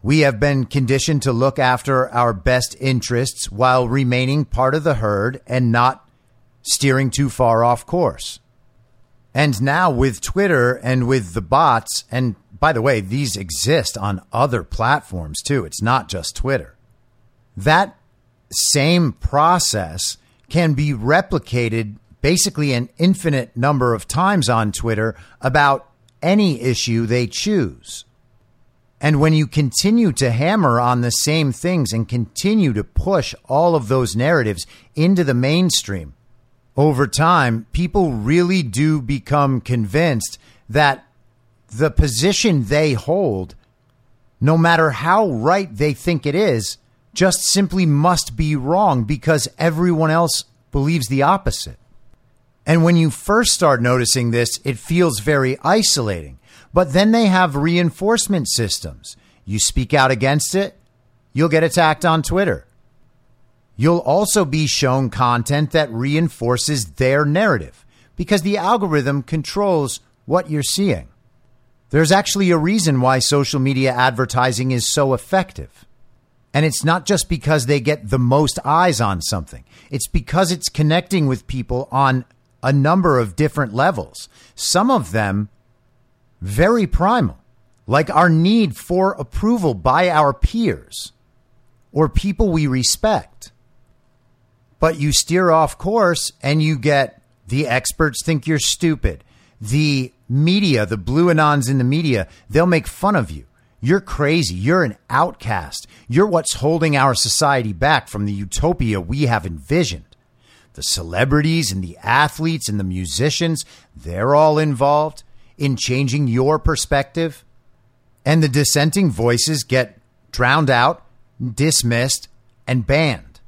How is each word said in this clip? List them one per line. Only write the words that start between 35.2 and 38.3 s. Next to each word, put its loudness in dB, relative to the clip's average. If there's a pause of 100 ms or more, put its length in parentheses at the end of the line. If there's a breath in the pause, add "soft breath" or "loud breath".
the 0
mainstream, -2 (600)
over 2
time, 0
people 0
really 0